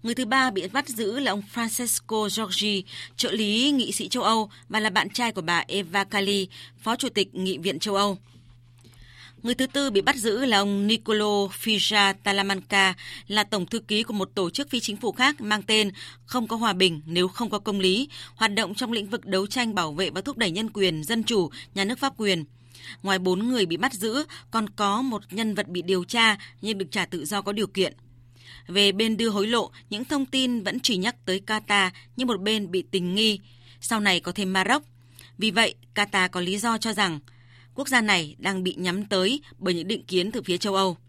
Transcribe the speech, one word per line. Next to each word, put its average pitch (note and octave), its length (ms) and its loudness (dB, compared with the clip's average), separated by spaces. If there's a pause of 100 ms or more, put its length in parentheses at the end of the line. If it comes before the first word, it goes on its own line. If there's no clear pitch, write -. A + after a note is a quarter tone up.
Người A3+ 120 -2
thứ B3+ 100 -2
ba B3+ 260 2
bị F#3+ 220 -4
bắt C#4 160 -2
giữ A3+ 300 -2
là B3 140 0
ông G3+ 100 -2 (120)
Francesco A3 760 -2
Giorgi, G3+ 580 0 (300)
trợ - 160 -2
lý A3 380 2
nghị C4 220 2
sĩ - 160 -4
châu A#3+ 140 -2
Âu A3 280 2 (180)
và G#3+ 120 0
là G#3+ 100 2
bạn F#3+ 200 2
trai A#3 220 -2
của F#3 80 -4
bà E3+ 280 0
Eva F#3+ 360 -2
Kaili, G3 440 0 (340)
phó A3+ 140 0
chủ C4 120 -2
tịch - 260 0
Nghị F#3 240 -2
viện E3 200 -4
châu G3+ 180 -2
Âu. G3+ 220 2 (1200)
Người A#3+ 120 0
thứ B3+ 120 2
tư C#4 240 0
bị G3 100 4
bắt C#4 160 2
giữ A3+ 280 0
là A3+ 140 4
ông G3+ 280 2
Nicolo G#3 600 2 (180)
Fija G3+ 580 2
Talamanca, G3 720 2 (320)
là G#3 180 0
tổng G#3 220 -2
thư A3+ 120 -4
ký G#3+ 240 0
của A3 120 -6
một F#3+ 200 -2
tổ F3 160 0
chức C#4+ 200 -6
phi A#3+ 100 0
chính G#3 160 -6
phủ G3+ 160 -2
khác C4+ 280 2
mang G#3+ 220 -2
tên G#3+ 280 2 (360)
Không A#3+ 220 -2
có A3+ 80 -2
hòa A3 160 2
bình F3+ 340 2
nếu F3 220 2
không A3 220 -4
có G#3+ 80 -2
công G3+ 220 -2
lý, F#3+ 280 2 (260)
hoạt G#3+ 200 0
động G3+ 200 0
trong A#3 180 -4
lĩnh G3+ 180 -4
vực - 160 -6
đấu G3 200 0
tranh A#3 280 -2
bảo E3 180 0
vệ E3 180 -2
và E3 100 -6
thúc C#4 180 -8
đẩy G#3 120 2
nhân G#3 200 -4
quyền, E3 340 0
dân A3+ 200 -2
chủ, G3+ 260 2 (240)
nhà G3 100 0
nước A#3+ 140 -2
pháp C4+ 180 0
quyền. F#3+ 280 0 (580)
Ngoài F#3+ 160 0
bốn F#3 300 0
người A#3 180 2
bị E3 100 -2
bắt A#3 180 0
giữ, A3 300 -2 (260)
còn A3 180 -2
có G#3 340 0
một A3+ 280 -2
nhân G#3+ 240 -2
vật G3+ 140 -2
bị F3 140 -4
điều F3+ 220 0
tra A3+ 320 4 (260)
nhưng G#3 160 -4
được F#3+ 120 -4
trả F#3+ 140 0
tự E3 200 -6
do G3+ 180 -2
có G3+ 100 -4
điều G#3 140 0
kiện. F#3 280 0 (720)
Về G3 260 4
bên A3 240 2
đưa A3+ 120 2
hối G#3 180 2
lộ, A3+ 240 0 (200)
những G#3 140 -6
thông C#4 220 -2
tin B3 360 0
vẫn G3+ 180 -4
chỉ A#3 160 0
nhắc G3 280 0
tới F#3+ 220 0
Qatar G#3 440 2 (260)
như B3+ 100 -2
một G#3+ 140 0
bên G#3 300 0
bị F3+ 200 0
tình F3+ 240 0
nghi, G#3+ 260 2 (400)
sau A3 200 -2
này F#3 200 2
có F3+ 120 -6
thêm F#3+ 200 -2
Maroc. G#3 300 4 (560)
Vì A3 120 2
vậy, G3+ 240 2 (200)
Qatar G3+ 340 2
có F3+ 120 -4
lý F#3 180 -2
do A3+ 200 0
cho A3 140 -2
rằng F3+ 280 0 (540)
quốc C4+ 140 -6
gia B3+ 120 6
này F3+ 380 2
đang F#3+ 240 -2
bị F3+ 160 -2
nhắm F#3 260 -2
tới G#3 360 0 (180)
bởi F#3 160 -2
những E3+ 140 -4
định A3+ 160 -4
kiến F#3 260 0
từ A3+ 120 -4
phía F3+ 160 -2
châu G3+ 160 -2
Âu. F#3+ 220 2 (120)